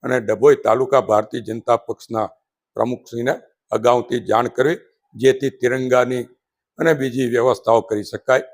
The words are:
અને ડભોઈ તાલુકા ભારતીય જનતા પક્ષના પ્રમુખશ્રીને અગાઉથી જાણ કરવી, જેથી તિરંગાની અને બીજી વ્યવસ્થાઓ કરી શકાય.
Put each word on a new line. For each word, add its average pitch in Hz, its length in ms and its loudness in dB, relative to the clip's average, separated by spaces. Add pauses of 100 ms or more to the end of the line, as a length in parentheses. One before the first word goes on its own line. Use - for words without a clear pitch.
અને 127 160 0
ડભોઈ 110 420 4
તાલુકા 127 400 2
ભારતીય 107 460 -2
જનતા 113 320 -2
પક્ષના 110 480 -8 (480)
પ્રમુખશ્રીને 120 580 -4 (380)
અગાઉથી 120 520 0
જાણ 113 260 0
કરવી, 143 280 0 (360)
જેથી 131 420 2
તિરંગાની 127 720 0 (500)
અને 160 160 2
બીજી 131 340 -2
વ્યવસ્થાઓ 117 540 2
કરી 104 220 -6
શકાય. 131 500 -2